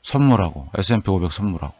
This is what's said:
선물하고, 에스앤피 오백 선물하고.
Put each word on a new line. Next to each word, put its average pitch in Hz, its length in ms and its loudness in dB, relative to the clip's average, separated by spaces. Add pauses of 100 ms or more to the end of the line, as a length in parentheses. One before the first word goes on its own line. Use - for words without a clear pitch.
선물하고, 98 720 2
에스앤피 104 360 0
오백 87 200 0
선물하고. 80 480 -6